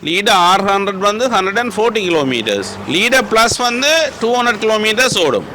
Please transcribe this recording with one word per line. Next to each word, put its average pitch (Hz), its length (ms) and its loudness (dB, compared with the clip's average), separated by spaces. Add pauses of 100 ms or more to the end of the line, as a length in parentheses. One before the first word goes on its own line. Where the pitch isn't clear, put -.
லீடர் 196 320 2 (100)
ஆர் 196 220 4
ஹண்ட்ரட் 196 360 -2
வந்து 214 180 0 (100)
ஹண்ட்ரட் 190 260 0
அண்ட் 240 140 -4
ஃபோர்ட்டி 220 320 0
கிலோமீட்டர்ஸ், 120 600 0 (260)
லீடர் 233 360 2
ப்ளஸ் 226 260 2 (100)
வந்து 254 240 0 (280)
டூ 226 160 -2
ஹண்ட்ரட் 240 280 0
கிலோமீட்டர்ஸ் 220 600 0
ஓடும். 107 320 0